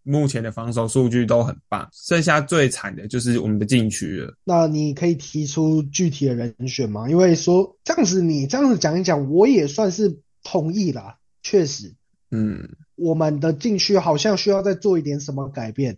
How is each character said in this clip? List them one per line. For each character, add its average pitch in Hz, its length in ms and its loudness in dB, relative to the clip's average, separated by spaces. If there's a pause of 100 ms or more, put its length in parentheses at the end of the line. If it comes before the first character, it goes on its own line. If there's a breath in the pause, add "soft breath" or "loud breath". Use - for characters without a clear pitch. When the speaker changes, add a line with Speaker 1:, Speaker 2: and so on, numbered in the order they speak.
Speaker 1:
目 143 240 0
前 127 160 -4
的 113 80 -8
防 117 200 -8
守 117 160 -2
数 127 220 2
据 120 160 2
都 117 180 4
很 - 140 -4 (100)
棒， 101 240 -6
剩 - 300 -2
下 156 180 2
最 143 300 2
惨 101 260 -10
的 101 120 -12
就 123 120 -4
是 120 200 0
我 90 80 -2
们 107 100 0
的 104 80 -2
禁 113 240 2
区 92 280 -6
了。 65 140 -10 (120)
Speaker 2:
那 170 240 2
你 151 260 -2
可 170 140 -2
以 170 80 2
提 151 320 -8
出 156 340 0
具 151 300 0
体 139 160 -2
的 123 80 0
人 120 180 -6 (140)
选 123 200 -4
吗？ 107 220 -6
因 160 80 4
为 180 160 6
说 175 500 2
这 - 120 -2
样 285 100 2
子， 185 160 0
你 151 240 0
这 147 100 -4
样 277 140 4
子 214 80 2
讲 156 220 0
一 190 40 -2
讲， 147 280 0
我 190 160 6
也 196 200 4
算 190 240 0
是 185 240 0 (280)
同 160 280 -2
意 185 200 -2
啦， 107 240 -10 (260)
确 185 240 2
实。 101 260 -10 (380)
Speaker 1:
嗯。 107 400 -4 (260)
Speaker 2:
我 165 200 0
们 156 240 0
的 160 120 0
禁 208 240 -2
区 190 220 2
好 170 180 2
像 202 220 0
需 - 140 0
要 196 100 2
再 190 140 0
做 185 240 2
一 - 20 -4
点 143 180 -4
什 143 140 -10
么 135 160 -8
改 117 220 -10
变， 123 260 -4